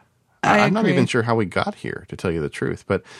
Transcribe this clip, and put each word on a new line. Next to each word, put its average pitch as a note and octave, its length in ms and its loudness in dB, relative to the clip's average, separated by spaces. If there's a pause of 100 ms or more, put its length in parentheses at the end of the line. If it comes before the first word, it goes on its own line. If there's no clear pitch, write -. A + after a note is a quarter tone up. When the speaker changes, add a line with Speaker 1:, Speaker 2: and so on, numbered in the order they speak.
(440)
Speaker 1:
I, G#3 160 4
Speaker 2:
I G#3 60 6
Speaker 1:
I'm F#3+ 80 2
not A3 80 0
Speaker 2:
agree. G#3+ 120 4
Speaker 1:
even B2+ 140 4
sure A#2 160 0
how A#2 120 0
we A2 100 2
got F#2+ 300 -2
here, - 340 -10
to - 60 -10
tell F2+ 160 -4
you E2 100 -2
the C#2+ 80 -4
truth. - 380 -6
But G2 140 0 (180)